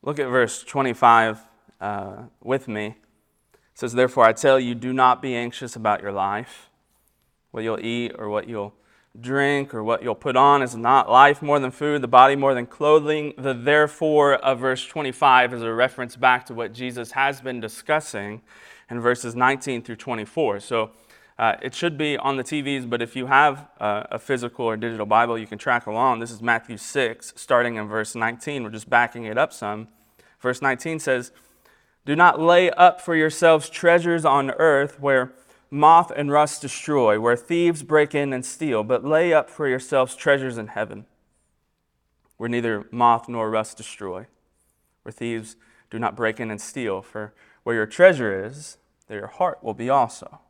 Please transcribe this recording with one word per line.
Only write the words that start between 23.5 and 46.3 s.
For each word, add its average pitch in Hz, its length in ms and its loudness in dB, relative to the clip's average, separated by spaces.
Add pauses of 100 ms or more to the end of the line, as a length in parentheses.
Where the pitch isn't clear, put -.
uh, 104 320 -4
a - 80 -8
physical 120 460 -6
or 113 120 -4
digital 110 300 -6
Bible, 117 300 2
you 110 100 -10
can 104 120 -14
track 120 280 -2
along. 117 340 -2
This 117 100 -10
is 110 100 -16
Matthew 113 380 -2
six, - 580 -6
starting 120 400 0
in 107 120 -8
verse 107 260 -6
nineteen. 120 500 -6
We're 104 60 -10
just 110 180 -14
backing 120 360 0
it 107 120 -6
up 151 160 0
some. 107 360 -10 (520)
Verse 123 220 -4
nineteen 151 380 -4
says, 127 320 -4 (720)
"Do 143 100 -2
not 170 260 6
lay 175 300 6
up 175 300 6
for 170 160 -2
yourselves 156 520 4
treasures 170 560 2
on 139 280 2
earth 143 480 2
where 131 320 0 (360)
moth 160 440 6
and 143 180 -4
rust 147 320 0
destroy, 127 560 0
where 117 160 2
thieves 170 480 -2
break 147 320 2
in 143 180 -2
and 127 140 -8
steal, 120 380 -4
but 117 200 -2
lay 160 300 0
up 147 160 2
for 151 160 -6
yourselves 131 480 -2
treasures 135 420 -2
in 107 120 -10
heaven, 104 380 -10 (1300)
where 117 120 -8
neither 117 440 -4
moth 117 360 2
nor 113 220 -6
rust 110 260 -4
destroy, 98 500 -14 (760)
where 117 100 -16
thieves 113 440 -10 (340)
do 113 80 -12
not 113 160 -4
break 110 240 -4